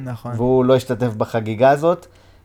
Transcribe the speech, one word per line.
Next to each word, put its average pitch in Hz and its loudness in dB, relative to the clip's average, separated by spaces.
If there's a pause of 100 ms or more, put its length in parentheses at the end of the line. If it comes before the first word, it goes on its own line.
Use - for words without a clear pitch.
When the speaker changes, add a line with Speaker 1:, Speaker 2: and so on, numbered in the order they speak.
Speaker 1:
נכון. 120 -10
Speaker 2:
והוא 127 2
לא 127 4
השתתף 120 -2
בחגיגה 113 0
הזאת. 165 0 (380)